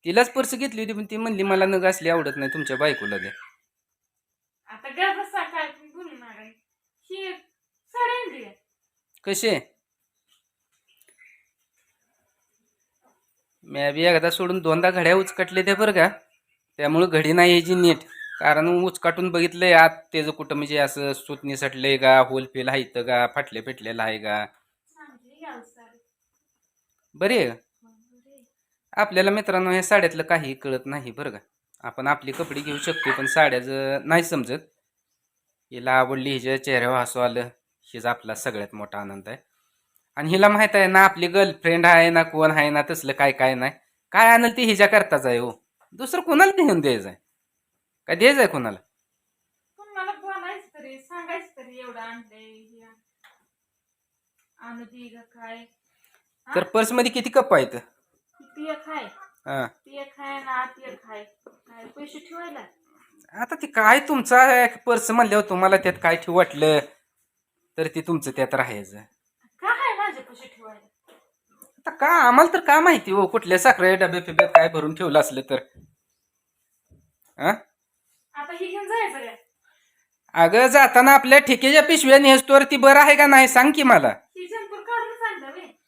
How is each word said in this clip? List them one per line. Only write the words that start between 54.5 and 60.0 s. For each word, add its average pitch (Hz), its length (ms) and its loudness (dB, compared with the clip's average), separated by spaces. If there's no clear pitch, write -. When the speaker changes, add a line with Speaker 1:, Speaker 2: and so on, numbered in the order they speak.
Speaker 2:
आणू 233 260 -20
दे 240 240 -20
का 233 120 -20
काय? 233 460 -20
हा? 262 80 -14
Speaker 1:
तर 269 80 -2
पर्समध्ये 233 500 -4
किती 254 180 -6
कप - 240 0
आहेत? 151 220 -2
Speaker 2:
किती 311 320 -18
एक 302 180 -14
आहे? 285 180 -12
Speaker 1:
हा. 135 200 -8
Speaker 2:
ती 277 340 -20